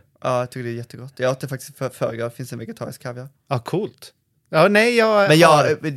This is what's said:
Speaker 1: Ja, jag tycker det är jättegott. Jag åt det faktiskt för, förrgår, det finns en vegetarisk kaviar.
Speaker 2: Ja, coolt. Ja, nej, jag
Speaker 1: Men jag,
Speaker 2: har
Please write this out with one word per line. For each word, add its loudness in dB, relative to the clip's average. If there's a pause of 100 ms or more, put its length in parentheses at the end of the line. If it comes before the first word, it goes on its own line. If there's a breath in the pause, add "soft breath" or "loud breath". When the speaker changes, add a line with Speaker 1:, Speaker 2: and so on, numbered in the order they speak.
(240)
Speaker 1:
Ja, -2
jag -8
tycker -12
det -10
är -8
jättegott. -16
Jag -2
åt -6
det -10
faktiskt -14
för, -8
förrgår, -6
det -6
finns -14
en -12
vegetarisk -14
kaviar. -14 (220)
Speaker 2:
Ja, -2
coolt. -8 (360)
Ja, 4
nej, 4
jag 4
Speaker 1:
Men 6
jag, 8
Speaker 2:
har 4 (200)